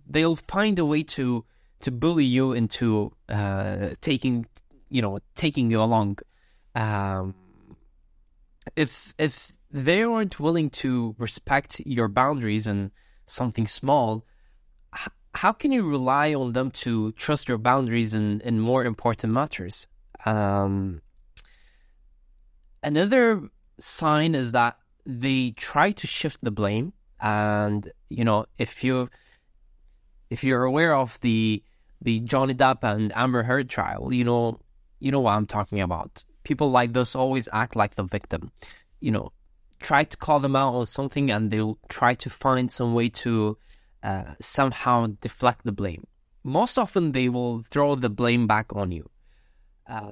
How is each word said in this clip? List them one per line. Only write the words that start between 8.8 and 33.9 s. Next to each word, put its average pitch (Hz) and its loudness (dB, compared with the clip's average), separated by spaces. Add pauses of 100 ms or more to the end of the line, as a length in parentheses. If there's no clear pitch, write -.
if - -4 (200)
they 156 2
aren't 220 -2
willing 156 2
to 120 -2
respect - -4
your 120 0
boundaries 110 0
in 101 -2 (340)
something 113 -4
small, 110 0 (720)
h-, - -12 (240)
how 196 2
can 277 0
you 240 2
rely 143 2
on 127 -2
them 131 -2
to 110 -2
trust - -4
your 120 0
boundaries 117 2
in, 107 0
in 113 0
more 123 2
important 113 -2
matters? 120 -4 (400)
Um, 98 0 (1800)
another 202 2 (300)
sign 156 2
is 123 0
that 120 2 (260)
they 127 0
try 160 2
to - -8
shift - -6
the 120 -2
blame. 107 -2 (280)
And, 104 0 (180)
you 117 -2
know, 110 2 (100)
if - -6
you, 127 0 (1200)
if 117 -6
you're 131 4
aware 151 4
of 131 -2
the, 110 2 (400)
the 113 0
Johnny 131 0
Depp 131 4
and 107 0
Amber 123 2
Heard 127 0
trial, - -4